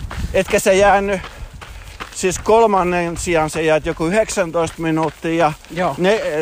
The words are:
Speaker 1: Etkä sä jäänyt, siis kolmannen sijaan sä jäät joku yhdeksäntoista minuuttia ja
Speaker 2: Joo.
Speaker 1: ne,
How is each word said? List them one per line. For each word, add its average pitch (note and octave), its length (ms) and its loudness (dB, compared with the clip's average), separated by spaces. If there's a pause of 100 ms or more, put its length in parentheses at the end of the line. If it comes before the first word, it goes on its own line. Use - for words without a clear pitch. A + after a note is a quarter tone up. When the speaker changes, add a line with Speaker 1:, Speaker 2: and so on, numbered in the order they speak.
(340)
Speaker 1:
Etkä F#3+ 240 0
sä G3 140 2
jäänyt, G3 480 4 (920)
siis F3+ 240 -2
kolmannen F3+ 760 2
sijaan D#3 340 0
sä D#3+ 100 -6
jäät D#3 260 2
joku D#3+ 200 -4
yhdeksäntoista E3+ 760 -2
minuuttia D#3+ 520 -2
ja D#3+ 180 2 (180)
Speaker 2:
Joo. E3 280 -4
Speaker 1:
ne, F#3+ 220 2 (220)